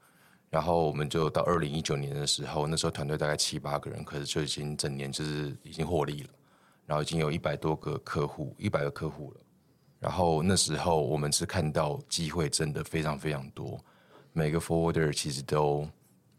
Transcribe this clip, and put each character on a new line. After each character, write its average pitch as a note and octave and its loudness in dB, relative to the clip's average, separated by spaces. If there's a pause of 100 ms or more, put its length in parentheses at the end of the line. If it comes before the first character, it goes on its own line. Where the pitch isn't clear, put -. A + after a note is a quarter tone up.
(480)
然 D#2+ 2
后 E2 4
我 D2 2
们 D2 -2
就 D#2 2
到 - 2
二 F2 4
零 D2+ 0
一 D2+ -2
九 D2+ 0
年 C#2+ -4
的 C#2+ -2
时 C#2+ 0
候， D2 0
那 D#2+ 0
时 - 0
候 D#2+ 2
团 D2+ -4
队 D2+ 0
大 D#2 2
概 D2 2
七 - 0
八 C#2+ -2
个 D2 -8
人， D2 -8
可 - -8
是 C#2+ -4
就 D2+ 0
已 D2 -2
经 D2 -4
整 C#2+ -2
年 C#2 -6
就 D2+ -4
是 D2 -4
已 D#2 -14
经 D#2 -4
获 D#2 2
利 C#2+ -4
了， C2+ -16 (580)
然 D2+ 0
后 D2+ 2
已 - -2
经 E2 -2
有 D2+ 2
一 - 0
百 D2+ -2
多 D#2 0
个 D2+ -4
客 D2 0
户， C#2 -8
一 G2+ -2
百 D2 0
个 C#2+ 0
客 D#2+ -6
户 D2 -10
了。 - -20 (600)
然 - -2
后 D#2+ 4
那 F#2 6
时 D2+ 2
候 E2+ 4
我 C#2+ 2
们 D2 2
是 D#2 0
看 D#2 0
到 D2 0
机 E2 -2
会 D#2 0
真 D2+ 0
的 D#2 -4
非 D#2+ -2
常 D2+ -2
非 D2+ -2
常 C#2 -2
多， C#2 -8 (540)
每 D#2 2
个 E2 2
forwarder E2 2
其 - -2
实 C2+ -6
都 D2 2 (520)